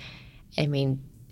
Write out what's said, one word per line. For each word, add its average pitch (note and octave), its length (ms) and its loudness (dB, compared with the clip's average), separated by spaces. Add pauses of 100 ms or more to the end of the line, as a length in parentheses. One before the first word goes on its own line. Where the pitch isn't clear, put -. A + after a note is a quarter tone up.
(580)
I D3+ 100 4
mean, C#3 320 4 (320)